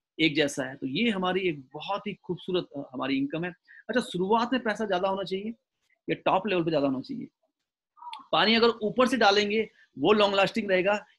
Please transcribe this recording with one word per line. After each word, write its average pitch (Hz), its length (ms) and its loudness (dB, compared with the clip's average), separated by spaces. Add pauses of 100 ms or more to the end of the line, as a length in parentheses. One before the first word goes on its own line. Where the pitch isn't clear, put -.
(200)
एक 160 160 4
जैसा 143 280 0
है। 131 120 -8
तो 139 120 -8
ये 196 220 0
हमारी 185 300 -2
एक 165 220 -2 (120)
बहुत 190 340 -8
ही 196 60 -8
खूबसूरत, 180 540 -6 (100)
अ, 139 160 -12
हमारी 131 240 -2
income 143 280 -4
है। 180 60 -8 (380)
अच्छा, 240 120 0
शुरुआत 226 520 0
में 247 100 -2
पैसा 214 220 -2
ज्यादा 190 240 0
होना 196 140 -2
चाहिए 190 260 -6 (600)
या 160 60 0
top 185 320 0
level 180 160 2
पे 165 60 0
ज्यादा 143 180 2
होना 131 140 -2
चाहिए? - 260 -10 (1040)
पानी 196 240 4
अगर 233 120 6
ऊपर 226 400 0
से 254 100 0
डालेंगे 208 520 2 (280)
वो 160 160 4
long 202 220 4
lasting 196 360 0
रहेगा 185 340 0 (140)